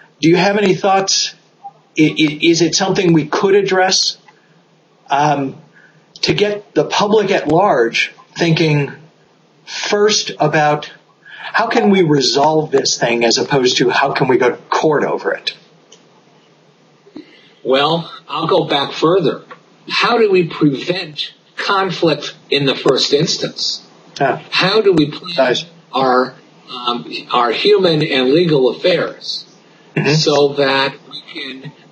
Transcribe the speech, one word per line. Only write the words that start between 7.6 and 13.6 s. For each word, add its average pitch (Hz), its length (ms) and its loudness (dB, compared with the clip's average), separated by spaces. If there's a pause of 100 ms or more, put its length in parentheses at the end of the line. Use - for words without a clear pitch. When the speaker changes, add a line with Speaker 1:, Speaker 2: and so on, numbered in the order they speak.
Speaker 1:
thinking 151 560 0 (760)
first - 720 0
about 151 520 0 (380)
how - 380 -4
can 220 240 2
we 190 120 4
resolve 147 680 2
this - 280 0
thing 120 260 0
as 113 120 2
opposed 127 420 0